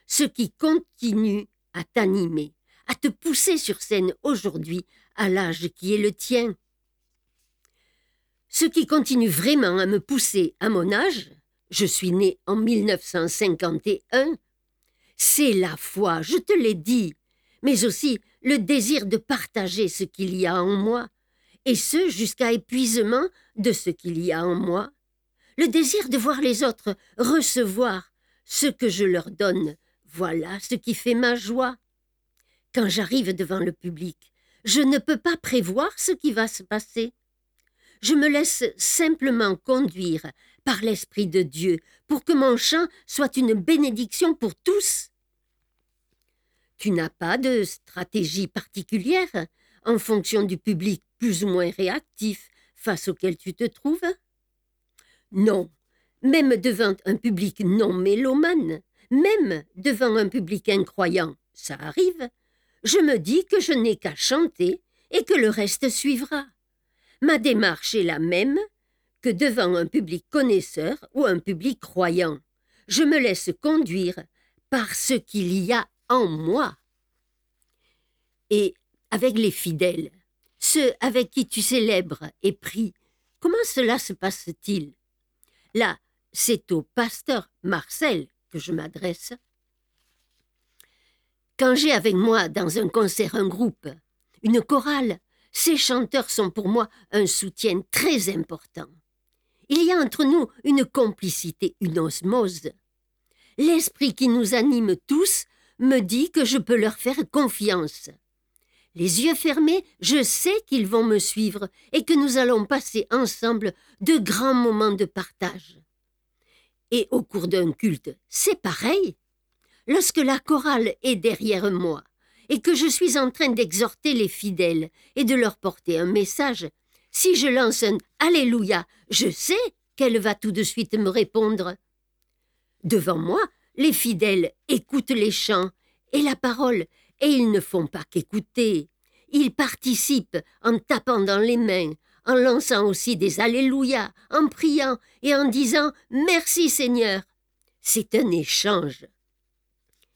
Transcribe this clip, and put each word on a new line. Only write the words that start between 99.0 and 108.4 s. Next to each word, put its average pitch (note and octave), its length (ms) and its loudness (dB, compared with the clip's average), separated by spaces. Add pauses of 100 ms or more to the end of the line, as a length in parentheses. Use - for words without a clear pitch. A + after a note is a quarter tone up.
Il D4 160 4
y F4 80 4
a F4+ 40 2
entre D4+ 280 0
nous C#4 240 2 (160)
une C#4 180 4
complicité, F#3+ 960 -4
une E3+ 200 -2
osmose. F3 680 -2 (880)
L'esprit D#4 560 0
qui C4 140 0
nous A#3 280 2
anime A#3 420 2 (100)
tous E4 380 0 (340)
me C4 200 4
dit A#3 300 -2
que C#4 160 0
je B3 140 0
peux A#3 160 0
leur A3 240 0
faire B3+ 180 -4 (140)
confiance. G3+ 800 -2 (840)